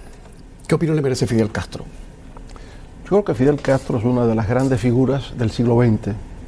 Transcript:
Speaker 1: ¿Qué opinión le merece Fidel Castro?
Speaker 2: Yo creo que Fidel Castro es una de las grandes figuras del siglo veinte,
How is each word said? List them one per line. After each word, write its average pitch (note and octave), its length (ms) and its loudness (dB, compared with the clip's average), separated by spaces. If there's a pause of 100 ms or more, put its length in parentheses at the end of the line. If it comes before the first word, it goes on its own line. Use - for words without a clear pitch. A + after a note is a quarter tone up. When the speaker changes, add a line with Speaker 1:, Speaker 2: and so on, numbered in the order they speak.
(680)
Speaker 1:
¿Qué - 80 2
opinión D#3 220 2
le D3+ 60 0
merece B2+ 240 0
Fidel A2 240 2
Castro? - 340 -8 (1200)
Speaker 2:
Yo - 40 -16
creo G3+ 160 4
que D#3+ 100 0
Fidel C#3 260 4
Castro C3+ 380 0
es G#2+ 60 -2
una B2 220 4
de A2+ 80 4
las A2 140 0
grandes B2+ 320 2
figuras B2+ 560 2
del A2+ 140 0
siglo A#2+ 260 2
veinte, A2 360 4 (360)